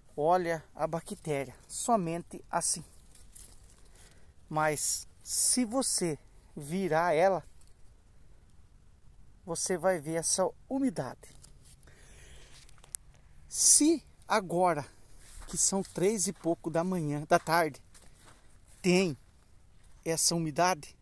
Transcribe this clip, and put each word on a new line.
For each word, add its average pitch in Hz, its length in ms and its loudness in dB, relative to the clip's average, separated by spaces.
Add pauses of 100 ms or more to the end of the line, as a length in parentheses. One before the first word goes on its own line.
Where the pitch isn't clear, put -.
(160)
olham 165 460 0 (140)
a 147 100 -4
bactéria, 156 720 -6 (120)
somente 175 800 -4
assim. 170 340 -4 (1600)
Mas 156 600 -2 (160)
se - 420 0
você 202 540 -2 (360)
virar 165 580 0
ela, 170 300 4 (2000)
você 180 340 -4
vai 180 220 0
ver 151 160 -6
essa 165 320 0 (220)
umidade. 233 580 -4 (2250)
Se - 540 6 (240)
agora, 175 580 2 (600)
que - 100 -8
são - 240 2
três 190 460 0
e 196 60 -4
pouco 165 360 -4
da 165 140 0
manhã, 156 440 -4
da 170 120 6
tarde, 156 420 0 (1000)
tem 180 360 2 (880)
essa 165 320 0
umidade 160 680 0